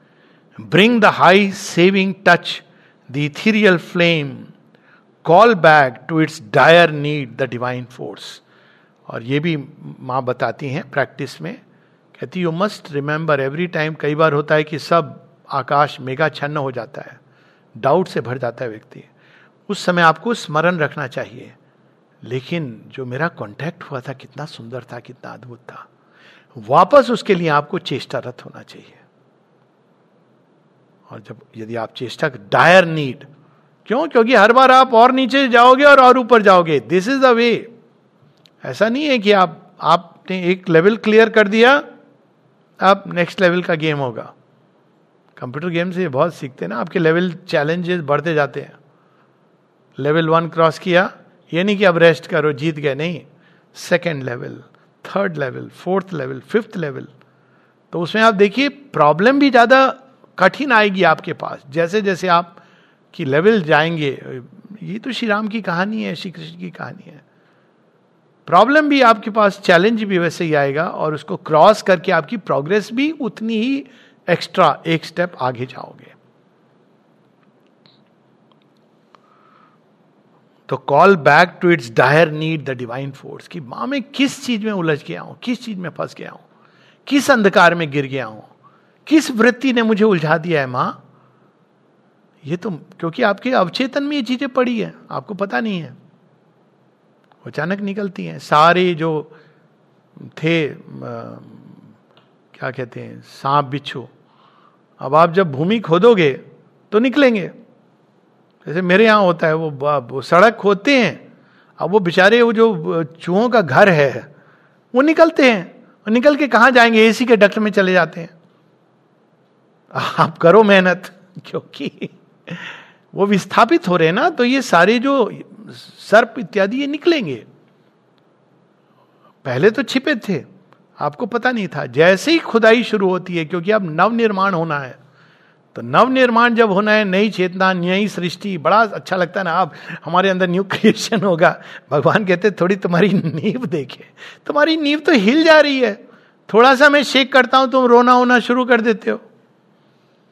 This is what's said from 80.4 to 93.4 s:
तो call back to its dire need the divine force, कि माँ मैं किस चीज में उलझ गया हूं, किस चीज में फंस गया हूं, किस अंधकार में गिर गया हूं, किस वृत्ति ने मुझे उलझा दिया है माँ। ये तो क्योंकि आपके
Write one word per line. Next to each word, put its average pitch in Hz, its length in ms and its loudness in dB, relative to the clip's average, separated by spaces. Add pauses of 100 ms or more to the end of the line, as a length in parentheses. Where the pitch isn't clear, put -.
तो - 220 -8
call 180 260 4
back 151 300 4 (180)
to 170 120 2
its 120 220 -14
dire 151 340 2
need 156 360 -6
the 123 160 -10
divine 135 400 -12
force, - 220 -18
कि 175 120 -16
माँ 120 280 -12
मैं 277 160 -6
किस - 420 -4
चीज 220 200 -6
में 214 60 -4
उलझ 160 320 -4
गया - 180 -12
हूं, - 120 -20
किस - 320 -10
चीज 208 120 -12
में 175 120 -12
फंस 160 280 -10
गया - 140 -16
हूं, - 240 -20 (520)
किस 269 240 0
अंधकार 190 440 4
में 160 160 -6
गिर 139 140 -4
गया 131 200 -8
हूं, 110 160 -16 (680)
किस 294 240 2
वृत्ति 240 420 0
ने 240 80 0
मुझे 220 240 2
उलझा 165 320 0
दिया 160 240 -2
है 131 60 -6
माँ। 135 380 -8 (1400)
ये 160 120 -8
तो 202 140 -10
क्योंकि 165 520 -8
आपके 208 280 -2